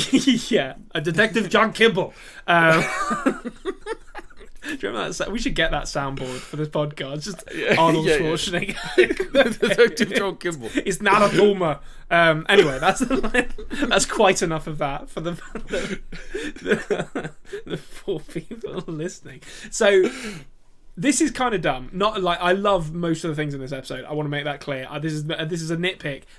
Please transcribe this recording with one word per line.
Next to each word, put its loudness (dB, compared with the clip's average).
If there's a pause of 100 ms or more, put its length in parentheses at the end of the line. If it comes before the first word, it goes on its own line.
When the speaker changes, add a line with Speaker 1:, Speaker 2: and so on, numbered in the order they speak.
(480)
Speaker 1:
Yeah, 0 (200)
a -2
detective 2
John 4
Kimball. 2 (320)
Um, 6 (680)
<laughs> -10 (600)
Do -8
you -6
remember -4
that -8
sa-, -6
we -4
should -2
get 2
that -2
soundboard -6
for -12
this -2
podcast. -4
Just -10
Speaker 2:
<laughs> -12
Yeah, 2
Speaker 1:
Arnold 4
Speaker 2:
yeah, 6
yeah. 2
Speaker 1:
Schwarzenegger. 0
Speaker 2:
<laughs> -2
Detective 4
John 0
Kimball. -6
Speaker 1:
It's -2
not 6
a 2
tumor. 4 (300)
Um, 6
anyway, 6
that's, 2
<laughs> 0 (180)
that's 4
quite 4
enough -2
of -6
that -4
for -8
the, -6
<laughs> -12
the, -6 (600)
the, -4 (340)
the -8
four -8
people -12
listening. -12 (280)
So, 6 (920)
this 2
is 2
kinda 0
dumb. -2
Not, 0
like, 0
I 4
love 2
most -2
of -2
the -4
things -2
in -8
this -8
episode. -10
I -10
wanna -2
make -4
that -4
clear. -6
Uh, -8
this -4
is, -4
uh, -4
this -4
is -6
a -2
nitpick, -4 (160)